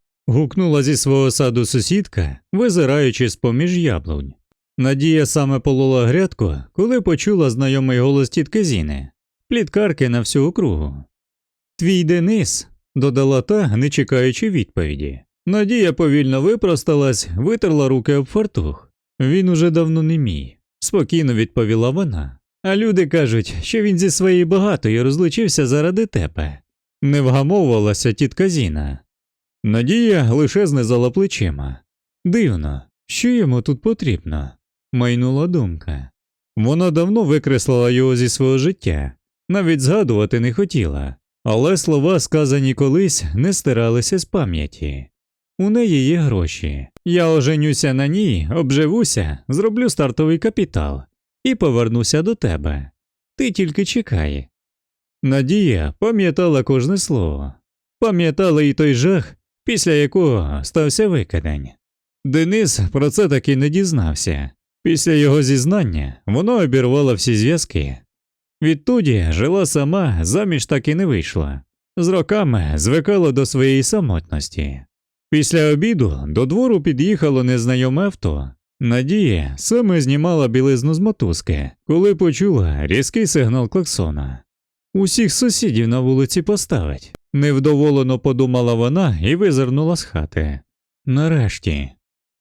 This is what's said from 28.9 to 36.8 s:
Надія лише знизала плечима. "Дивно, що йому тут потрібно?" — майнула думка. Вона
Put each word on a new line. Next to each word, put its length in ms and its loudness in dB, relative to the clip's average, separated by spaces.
Надія 680 2
лише 340 2
знизала 440 0
плечима. 720 -4
"Дивно, 580 -2
що 220 -4
йому 340 0
тут 200 -4
потрібно?" — 680 -4
майнула 540 0
думка. 640 -4
Вона 340 2